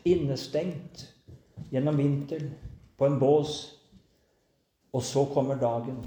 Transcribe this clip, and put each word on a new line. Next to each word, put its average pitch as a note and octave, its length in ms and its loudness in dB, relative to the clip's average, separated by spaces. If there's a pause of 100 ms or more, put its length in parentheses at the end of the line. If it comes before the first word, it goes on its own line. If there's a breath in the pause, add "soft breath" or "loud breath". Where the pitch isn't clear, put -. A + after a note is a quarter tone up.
innestengt D3+ 1000 0 (680)
gjennom C#3+ 280 2
vinteren C#3+ 560 -2 (440)
på C3+ 80 4
en C#3+ 140 2
bås. D3 360 4 (1400)
Og B2 100 0
så C3+ 280 2
kommer C3+ 300 0
dagen, A#2+ 460 -2